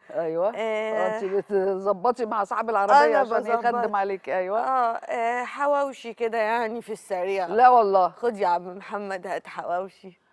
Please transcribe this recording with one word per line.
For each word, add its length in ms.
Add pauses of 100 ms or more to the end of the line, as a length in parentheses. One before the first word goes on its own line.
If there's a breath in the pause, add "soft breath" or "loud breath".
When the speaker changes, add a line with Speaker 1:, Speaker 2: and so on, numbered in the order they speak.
(140)
Speaker 1:
أيوة. 340
Speaker 2:
آه. 80
Speaker 1:
آه، 600
أنت 80
بتظبطي 1040
مع 180
صاحب 260
العربية 340
Speaker 2:
أنا 140
Speaker 1:
عشان 220
Speaker 2:
بظبط. 240
Speaker 1:
يخدم 320
عليك، 320
أيوة. 320
Speaker 2:
آه، 360
آه، 480
حواوشي 680
كده 240
يعني 440
في 100
السريع. 540
Speaker 1:
لا 220
والله. 400
Speaker 2:
خد 280
يا 100
عم 320
محمد، 480
هات 200
حواوشي 760 (120)